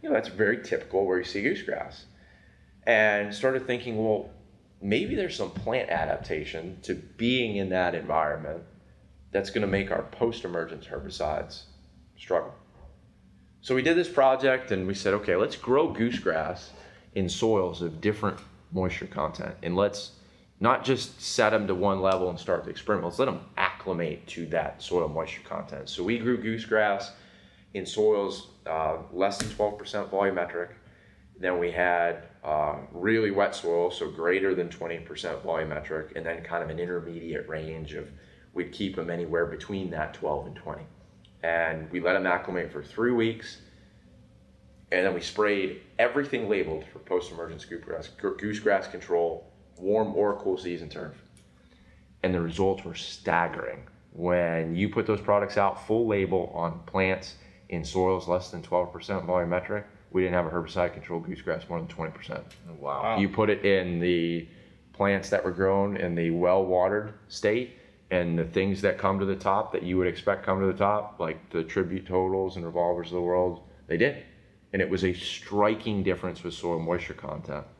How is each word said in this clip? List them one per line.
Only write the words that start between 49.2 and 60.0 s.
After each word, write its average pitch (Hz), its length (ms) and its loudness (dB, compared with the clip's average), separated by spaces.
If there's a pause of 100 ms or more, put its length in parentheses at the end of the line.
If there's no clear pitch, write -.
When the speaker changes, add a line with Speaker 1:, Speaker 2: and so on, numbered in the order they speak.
Speaker 1:
warm 104 360 0
or 101 260 2
cool 92 160 0
season 85 320 -6
turf. - 260 -12 (1080)
And 92 120 2
the 87 60 2
results 95 440 2
were 82 100 -8
staggering. - 880 -2 (300)
When 85 600 2
you 98 140 2
put 104 180 0
those 104 140 2
products 101 380 2
out 98 280 2
full 113 200 4
label 95 480 2
on 85 320 -2
plants 95 500 0 (320)
in 85 160 -4
soils 92 440 2
less 90 220 0
than 85 120 -10
twelve 87 300 0
percent 87 340 -6
volumetric, 90 580 0 (260)